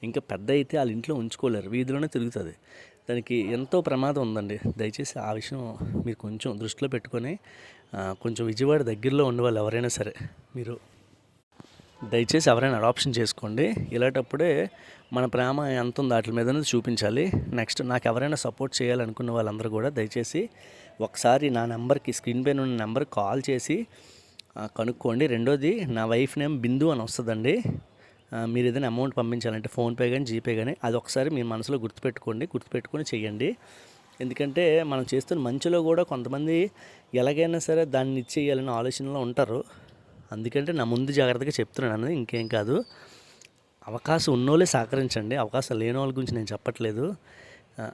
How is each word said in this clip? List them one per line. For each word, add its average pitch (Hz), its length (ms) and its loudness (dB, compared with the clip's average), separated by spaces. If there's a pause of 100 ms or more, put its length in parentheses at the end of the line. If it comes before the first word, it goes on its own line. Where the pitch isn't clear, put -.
ఇంకా 113 180 -2
పెద్ద 101 300 -4
అయితే 143 260 2
వాళ్ళ 131 140 2
ఇంట్లో 113 240 -4
ఉంచుకోలేరు, 113 540 -2
వీధిలోనే 131 380 -2
తిరుగుతుంది. 117 460 -4 (560)
దానికి 120 260 -2
ఎంతో 120 460 0
ప్రమాదం 139 400 0
ఉందండి. 107 380 -2 (180)
దయచేసి 107 420 -6
ఆ 107 120 -4
విషయం 113 460 -8 (280)
మీరు 117 120 -4
కొంచెం 107 420 -6
దృష్టిలో 113 300 -4
పెట్టుకొని, 127 480 -4 (580)
ఆ, 95 260 -4
కొంచెం 113 260 -2
విజయవాడ 135 340 4
దగ్గరలో 127 440 2
ఉన్న 120 160 0
వాళ్ళు 117 180 4
ఎవరైనా 113 280 0
సరే 107 260 -4 (420)
మీరు 120 240 -8 (1300)
దయచేసి 120 400 4
ఎవరైనా 123 280 6
అడాప్షన్ 120 400 2
చేసుకోండి. 117 560 0 (180)
ఇలాంటప్పుడే 139 760 2 (440)
మన 127 120 2
ప్రేమ 127 360 0
ఎంత 127 400 -2
ఉందో 127 140 2
వాటి 110 160 2
మీద 117 180 2
అనేది 143 160 0 (100)
చూపించాలి. 120 560 0 (160)
నెక్స్ట్ 123 400 -4
నాకు 123 200 0
ఎవరైనా 127 280 0
సపోర్ట్ 131 460 -4
చేయాలనుకున్న 120 500 0
వాళ్ళందరూ 110 380 -2
కూడా 110 200 0
దయచేసి 123 600 -2 (520)
ఒకసారి 131 480 4
నా 117 160 0
నెంబర్కి, 120 480 0
స్క్రీన్ 123 320 -2
పైన 139 160 2
ఉన్న 127 160 0
నెంబర్కి 113 360 -2
కాల్ 107 360 0
చేసి, 160 380 -2 (680)
ఆ, 107 100 -8 (100)
కనుక్కోండి. 120 500 0
రెండోది 143 580 2
నా 113 200 0
వైఫ్ 117 320 2
నేమ్ 147 220 0
బిందు 131 300 2
అని 135 120 0
వస్తుందండి. 113 600 0 (720)
ఆ, 113 120 -4
మీరు 120 220 2
ఏదైనా 127 200 0
అమౌంట్ 127 300 -2
పంపించాలంటే 117 520 -2 (100)
PhonePe 120 320 2
కానీ 135 140 0
GPay 117 300 -2
కానీ 113 280 -2
అది 117 140 0
ఒకసారి 131 320 0
మీ 147 120 -2
మనసులో 117 360 -2
గుర్తుపెట్టుకోండి, 113 680 -4
గుర్తుపెట్టుకొని - 580 -6
చెయ్యండి. 110 540 -2 (640)
ఎందుకంటే 143 640 2
మనం 139 300 -2
చేస్తున్న 139 280 0
మంచిలో 143 400 2
కూడా 165 220 4
కొంతమంది 151 680 0 (420)
ఎలాగైనా 147 460 2
సరే 160 260 2
దాన్ని 131 340 0
ఇచ్చేయాలనే 135 520 0
ఆలోచనలో 131 480 -2
ఉంటారు. 123 640 -2 (460)
అందుకంటే 120 400 -2
నా 156 120 2
ముందు 120 280 0
జాగ్రత్తగా 135 380 4
చెప్తున్నాను 123 440 -2
అన్నది, 117 200 -2
ఇంకేం 117 340 -4
కాదు. 113 360 0 (1040)
అవకాశం 151 460 2
ఉన్నోళ్ళే 143 320 6
సహకరించండి, 120 720 0
అవకాశం 127 440 -2
లేని 117 180 0
వాళ్ళ 135 160 -2
గురించి 127 200 -4
నేను 113 180 -2
చెప్పట్లేదు. 113 640 -4 (680)
ఆ, 110 120 -10